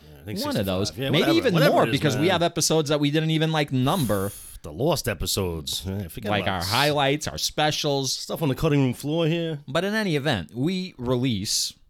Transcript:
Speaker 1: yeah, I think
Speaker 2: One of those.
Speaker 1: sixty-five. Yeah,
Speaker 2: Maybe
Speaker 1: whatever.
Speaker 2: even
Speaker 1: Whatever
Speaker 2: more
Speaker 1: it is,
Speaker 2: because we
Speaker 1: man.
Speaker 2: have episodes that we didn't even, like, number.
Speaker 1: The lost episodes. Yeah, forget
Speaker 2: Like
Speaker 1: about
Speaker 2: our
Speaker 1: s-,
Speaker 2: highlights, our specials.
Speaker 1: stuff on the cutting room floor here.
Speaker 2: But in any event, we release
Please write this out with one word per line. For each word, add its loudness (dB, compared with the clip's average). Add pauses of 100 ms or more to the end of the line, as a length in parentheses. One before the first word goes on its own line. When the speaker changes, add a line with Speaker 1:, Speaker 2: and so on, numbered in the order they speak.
(140)
Speaker 1:
yeah, -20
I -18
think -6
Speaker 2:
One -2
of 0
those. 0
Speaker 1:
sixty-five. -8
Yeah, -2
Speaker 2:
Maybe 4
Speaker 1:
whatever. 4
Speaker 2:
even 2
Speaker 1:
Whatever 6
Speaker 2:
more 6
Speaker 1:
it 2
is, -2
Speaker 2:
because 2
we 0
Speaker 1:
man. 4
Speaker 2:
have 2
episodes 2
that 2
we 2
didn't 2
even, 2
like, 0
number. 2 (300)
Speaker 1:
The -14
lost 0
episodes. -2
Yeah, -4
forget -8
Speaker 2:
Like 2
Speaker 1:
about 0
Speaker 2:
our -2
Speaker 1:
s-, -4
Speaker 2:
highlights, 2
our -8
specials. -2
Speaker 1:
stuff -6
on 2
the 2
cutting 2
room 2
floor -2
here. -2 (100)
Speaker 2:
But -2
in -2
any 0
event, -2
we -4
release 0 (160)